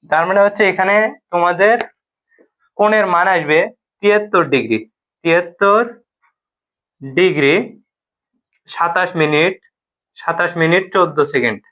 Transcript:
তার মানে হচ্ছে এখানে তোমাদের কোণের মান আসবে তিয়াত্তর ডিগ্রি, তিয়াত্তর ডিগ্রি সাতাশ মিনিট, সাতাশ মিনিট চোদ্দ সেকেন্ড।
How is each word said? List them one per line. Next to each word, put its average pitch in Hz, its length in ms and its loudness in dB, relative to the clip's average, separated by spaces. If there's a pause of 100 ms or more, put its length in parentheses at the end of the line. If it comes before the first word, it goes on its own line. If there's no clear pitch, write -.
তার 160 220 -2
মানে 196 140 0
হচ্ছে 202 280 0
এখানে 190 280 0 (340)
তোমাদের 180 460 2 (1000)
কোণের 214 280 2
মান 180 220 2
আসবে 160 300 0 (440)
তিয়াত্তর 208 460 2
ডিগ্রি, 113 300 0 (460)
তিয়াত্তর 175 560 2 (1200)
ডিগ্রি 147 520 0 (1120)
সাতাশ 180 460 -4
মিনিট, 156 400 0 (640)
সাতাশ 165 380 -4
মিনিট 170 360 0
চোদ্দ 165 320 0
সেকেন্ড। 120 360 -2 (120)